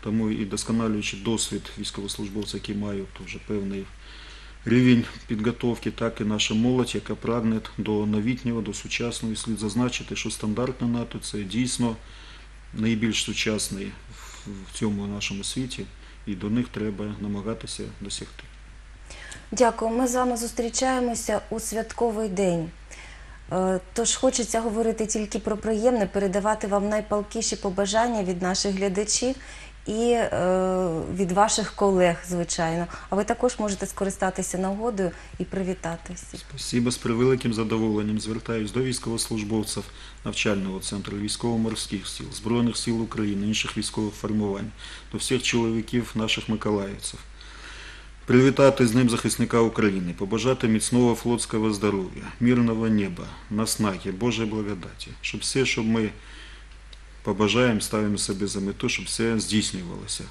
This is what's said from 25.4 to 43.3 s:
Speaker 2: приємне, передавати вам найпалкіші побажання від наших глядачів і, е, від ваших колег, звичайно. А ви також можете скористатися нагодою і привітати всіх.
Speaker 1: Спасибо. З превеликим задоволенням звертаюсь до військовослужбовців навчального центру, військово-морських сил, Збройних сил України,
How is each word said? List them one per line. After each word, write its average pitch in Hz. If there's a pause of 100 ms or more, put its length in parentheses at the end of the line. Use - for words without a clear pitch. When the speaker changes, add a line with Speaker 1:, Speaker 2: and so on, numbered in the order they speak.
Speaker 2:
приємне, 220
передавати 202
вам 202
найпалкіші 214
побажання 202
від 180
наших 190
глядачів 202 (520)
і, 226
е, 185 (240)
від 180
ваших 202
колег, 180
звичайно. 170 (220)
А 190
ви 208
також 240
можете 202
скористатися 190
нагодою 196 (280)
і 185
привітати 180
всіх. -
Speaker 1:
Спасибо. 123
З 123
превеликим 123
задоволенням 107
звертаюсь 110
до 123
військовослужбовців 110 (400)
навчального 98
центру, 101
військово-морських 107
сил, -
Збройних 113
сил 113
України, 104